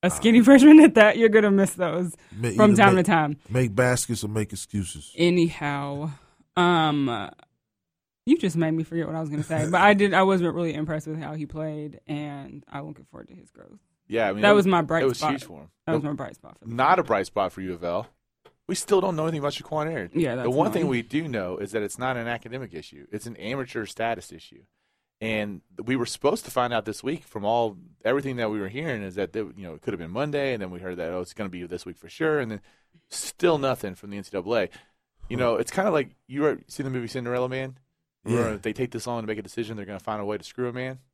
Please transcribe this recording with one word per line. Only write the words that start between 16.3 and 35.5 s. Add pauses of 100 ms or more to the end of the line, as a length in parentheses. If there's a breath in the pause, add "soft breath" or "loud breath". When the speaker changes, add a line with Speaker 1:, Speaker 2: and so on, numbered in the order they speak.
Speaker 1:
spot
for
the
Speaker 3:
Not
a
bright
spot
for
U
of
L. (600)
We
still
don't
know
anything
about
Shaquan
Aaron.
Speaker 1:
Yeah,
Speaker 3:
The
Speaker 1:
that's
Speaker 3:
one
thing
Speaker 1:
annoying.
Speaker 3:
we
do
know
is
that
it's
not
an
academic
issue.
It's
an
amateur
status
issue. (580)
And (200)
we
were
supposed
to
find
out
this
week
from
all, (260)
everything
that
we
were
hearing
is
that
they,
you
know,
it
could
have
been
Monday,
and
then
we
heard
that,
oh,
it's
gonna
be
this
week
for
sure,
and
then (480)
still
nothing
from
the
N
C
double
A. (640 soft breath)
You
know,